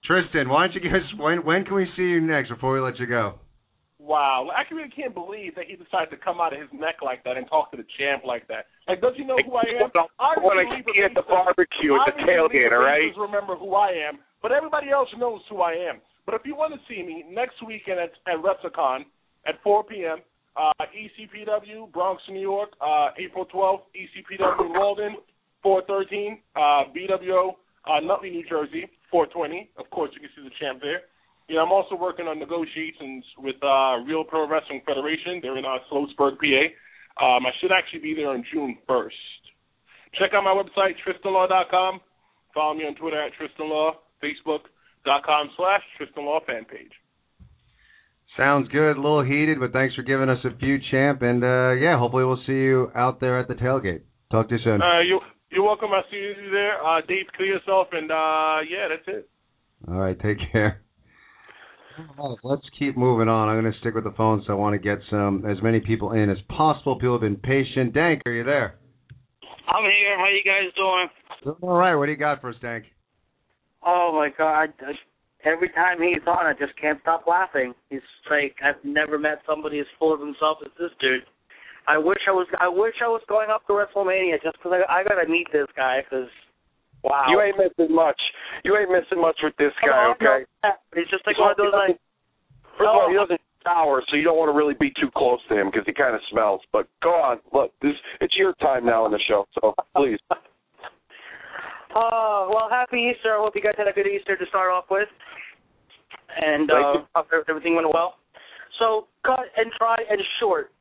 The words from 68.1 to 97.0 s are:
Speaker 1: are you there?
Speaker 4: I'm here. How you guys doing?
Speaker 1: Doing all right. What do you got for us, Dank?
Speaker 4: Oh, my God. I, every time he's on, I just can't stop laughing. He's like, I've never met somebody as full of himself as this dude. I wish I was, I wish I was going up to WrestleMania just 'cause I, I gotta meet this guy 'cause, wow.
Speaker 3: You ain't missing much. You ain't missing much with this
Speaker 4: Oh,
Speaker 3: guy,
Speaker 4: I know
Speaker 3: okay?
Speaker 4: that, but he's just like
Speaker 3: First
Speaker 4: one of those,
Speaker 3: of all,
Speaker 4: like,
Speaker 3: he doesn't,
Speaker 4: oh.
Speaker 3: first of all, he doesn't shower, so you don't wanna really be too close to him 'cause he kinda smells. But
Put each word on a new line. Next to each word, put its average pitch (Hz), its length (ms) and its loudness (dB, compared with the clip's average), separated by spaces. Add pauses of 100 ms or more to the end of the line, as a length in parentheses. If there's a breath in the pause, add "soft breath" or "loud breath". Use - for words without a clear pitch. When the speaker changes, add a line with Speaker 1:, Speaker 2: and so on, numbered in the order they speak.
Speaker 1:
are 120 60 -4
you 117 120 -4
there? 127 320 -2 (920)
Speaker 4:
I'm 208 160 0
here. 202 340 2
How 180 100 2
you 196 160 0
guys 190 320 0
doing? 185 320 0 (360)
Speaker 1:
Doing 151 180 -8
all 180 160 2
right. 180 160 4
What 143 120 2
do 147 60 -2
you 147 60 -6
got 147 220 0
for 127 100 -10
us, 110 100 -12
Dank? 117 240 -8 (1000)
Speaker 4:
Oh, 175 300 2
my 151 240 2
God. 156 380 0 (100)
I, 139 80 -10 (560)
every 170 220 0
time 175 320 0
he's 175 240 0
on, 175 180 2
I 156 80 2
just 143 240 -6
can't 151 240 -2
stop 165 260 -2
laughing. 170 460 0 (160)
He's 135 160 -10 (240)
like, 143 320 -2
I've 143 240 -2
never 151 340 0
met 151 300 -2
somebody 151 300 -4
as 139 80 -6 (120)
full 160 140 2
of 147 80 -2
himself 151 400 -2
as 151 180 -18
this 170 120 -6 (100)
dude. 131 240 0 (640 loud breath)
I 151 80 4
wish 175 320 2
I 196 40 4
was, 185 140 2 (140)
I 180 80 4
wish 202 320 2
I 240 80 0
was 226 180 -2
going 214 220 0
up 214 200 -2
to 208 40 2
WrestleMania 190 720 0
just 160 180 -6
'cause 175 160 -2
I, 180 80 4 (160)
I - 20 0
gotta 196 240 2
meet 170 240 0
this 147 240 2
guy 131 360 0
'cause, 127 180 -4 (720)
wow. 139 280 2
Speaker 3:
You 202 100 6
ain't 202 160 2
missing 170 380 2
much. 160 260 4 (440 loud breath)
You 190 120 2
ain't 202 140 2
missing 180 280 0
much 165 240 2
with 151 140 -2
this 143 160 2 (100)
Speaker 4:
Oh, - 60 4
Speaker 3:
guy, 135 80 6
Speaker 4:
I 123 80 6
know 120 80 4
Speaker 3:
okay? - 320 4 (180)
Speaker 4:
that, 202 280 0
but 170 80 -4
he's 170 100 -2
just 190 180 -4
like 208 140 0
Speaker 3:
First - 0 -
Speaker 4:
one 208 120 6
of 202 40 0
those, 202 160 2
Speaker 3:
of 202 80 4
all, 196 80 2
Speaker 4:
like, 175 80 2
Speaker 3:
he - 0 -
doesn't, - 640 -20
Speaker 4:
oh. - 160 -20
Speaker 3:
first 202 80 2
of 214 160 8
all, - 80 6
he 185 80 4
doesn't 180 240 2 (240)
shower, 160 380 2 (100)
so 147 80 2
you 156 80 -2
don't 165 80 4
wanna 160 160 2
really 147 240 2
be 139 240 2
too 135 160 0
close 123 320 2
to 110 80 2
him 98 160 0
'cause 101 160 -2
he - 80 -6
kinda 123 320 2
smells. 107 320 0 (100)
But - 160 0 (140)